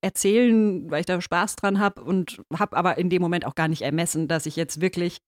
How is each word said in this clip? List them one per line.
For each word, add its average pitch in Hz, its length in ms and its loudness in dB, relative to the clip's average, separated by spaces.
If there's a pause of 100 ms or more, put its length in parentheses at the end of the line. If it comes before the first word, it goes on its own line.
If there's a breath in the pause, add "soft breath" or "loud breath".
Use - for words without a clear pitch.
erzählen, 208 880 4
weil 147 120 -2
ich 175 60 -4
da 180 140 -2
Spaß 175 360 -2
dran 196 240 0
hab 202 200 0
und 180 400 -2 (160)
hab 202 200 -2
aber 190 200 2
in 180 140 0
dem 180 100 2
Moment 175 240 0
auch 127 120 -8
gar 160 120 0
nicht 160 140 -2
ermessen, 156 460 -2
dass 160 180 -2
ich 156 80 -6
jetzt 160 260 -6
wirklich 175 480 -2